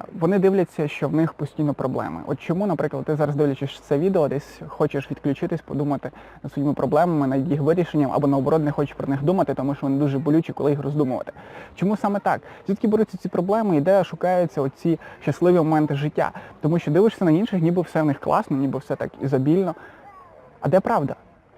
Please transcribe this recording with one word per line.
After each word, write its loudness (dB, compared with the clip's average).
вони 2
дивляться, 2
що -4
в -2
них 2
постійно -4
проблеми. -4
От -4
чому, -2
наприклад, -4
ти -2
зараз, 0
дивлячись -2
це -2
відео, 2
десь -6
хочеш -4
відключитись, -4
подумати -6
над -12
своїми 0
проблемами, 2
над 0
їх 0
вирішенням, 2
або 2
наоборот, 2
не 0
хочеш -2
про -8
них -2
думати, 0
тому -2
що -8
вони 0
дуже 0
болючі, 0
коли 0
їх -2
роздумувати. -2
Чому 0
саме -2
так? -2
Звідки 0
беруться 0
ці -8
проблеми 0
і 2
де 4
шукаються 0
оці -2
щасливі 2
моменти 2
життя? -2
Тому 2
що -4
дивишся 2
на 6
інших, 2
ніби 2
все -2
в 2
них 2
класно, 0
ніби -2
все -6
так -6
ізобільно. 2
А -2
де 4
правда? -2